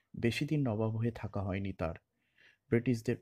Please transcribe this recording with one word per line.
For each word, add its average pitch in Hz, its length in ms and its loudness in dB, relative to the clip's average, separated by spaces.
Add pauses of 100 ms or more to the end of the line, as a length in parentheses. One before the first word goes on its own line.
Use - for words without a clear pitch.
(140)
বেশি 117 320 0
দিন 151 160 2
নবাব 110 340 2
হয়ে 113 140 0
থাকা 104 320 -6
হয়নি 98 300 -2
তার। 82 240 -4 (720)
ব্রিটিশদের 117 520 2